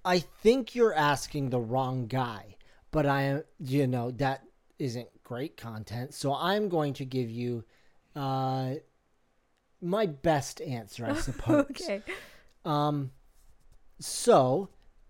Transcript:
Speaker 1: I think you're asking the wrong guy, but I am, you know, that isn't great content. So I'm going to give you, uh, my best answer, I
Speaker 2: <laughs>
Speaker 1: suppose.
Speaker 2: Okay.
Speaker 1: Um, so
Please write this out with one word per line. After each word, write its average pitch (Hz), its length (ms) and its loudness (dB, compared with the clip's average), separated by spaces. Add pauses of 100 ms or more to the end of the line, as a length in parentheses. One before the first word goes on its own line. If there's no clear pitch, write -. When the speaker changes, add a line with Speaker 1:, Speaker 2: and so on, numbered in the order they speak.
Speaker 1:
I 180 160 2
think 233 560 2
you're 226 180 4
asking 147 560 2
the 123 80 0
wrong 127 480 -2
guy, 117 480 -4 (380)
but 151 140 2
I 139 160 2
am, 139 200 0 (160)
you 139 300 0
know, 123 240 -2
that 135 320 -2 (340)
isn't 120 300 -6 (160)
great 131 320 -8
content. 113 580 -10
So 139 180 -2
I'm 190 360 0
going 156 260 0
to 139 100 -8
give 127 240 -4
you, 120 360 -4 (500)
uh, 131 600 -2 (1080)
my 196 240 0
best 151 540 0
answer, 120 460 -8
I 285 80 0
Speaker 2:
<laughs> 320 140 -2
Speaker 1:
suppose. 294 420 4
Speaker 2:
Okay. 262 320 -6 (600)
Speaker 1:
Um, 147 460 0 (880)
so 165 720 4 (420)